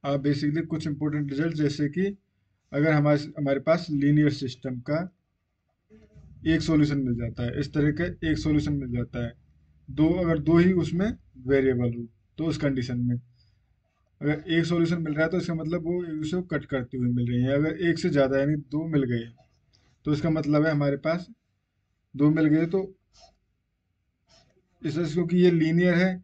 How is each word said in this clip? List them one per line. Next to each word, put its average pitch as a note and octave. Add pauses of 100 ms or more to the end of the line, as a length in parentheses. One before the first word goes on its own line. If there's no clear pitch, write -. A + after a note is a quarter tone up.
अब C#3+
basically D3
कुछ D#3+
important D3
result, D#3
जैसे D3
कि F3+ (640)
अगर D3+
हमारे, D3 (180)
हमारे C#3
पास E3+
linear D3
system B2+ (100)
का D3+ (1500)
एक D#3+
solution D3
मिल B2+
जाता A#2+
है, B2
इस C#3
तरह D3
का D#3+ (240)
एक D3+
solution D3+
मिल C3+
जाता A#2+
है, A#2 (560)
दो, D3 (120)
अगर E3
दो D#3
ही F3+
उसमें F3+ (360)
variable B2+
हो A#2 (300)
तो D#3
उस D3
condition C3
में B2
अगर -
एक E3
solution E3+
मिल D3+
रहा D#3
है E3
तो F#3
इसका E3+
मतलब D#3+
वो F3
एक E3
दूसरे D#3
को F3+
cut D3
करते B2+
हुए B2
मिल A#2+
रही B2
है। C3+
अगर D#3+
एक D#3+
से F#3
ज़्यादा C3+
यानी D3
दो D3+
मिल D3
गए A#2 (760)
तो D3+
इसका D#3+
मतलब D3
है D#3+
हमारे C#3+
पास E3 (880)
दो C#3+
मिल D#3+
गए, D#3+
तो F#3 (1900)
इस, D3 (160)
क्योंकि F3
ये F3+
linear E3+
है F#3 (100)